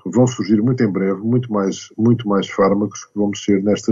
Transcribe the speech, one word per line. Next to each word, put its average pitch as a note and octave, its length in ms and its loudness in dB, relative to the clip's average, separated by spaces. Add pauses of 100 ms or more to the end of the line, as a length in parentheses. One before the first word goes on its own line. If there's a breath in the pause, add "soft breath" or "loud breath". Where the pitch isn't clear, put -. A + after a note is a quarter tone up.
vão A2+ 220 2
surgir G#2+ 340 0
muito B2+ 220 0
em G2+ 80 2
breve, F#2+ 300 -2
muito A#2+ 300 -2
mais, G2 460 -2
muito A2 300 2
mais G2 200 0
fármacos G2+ 580 0
que - 120 -12
vão G2+ 100 0
mexer G2+ 360 0
nesta, G#2 280 0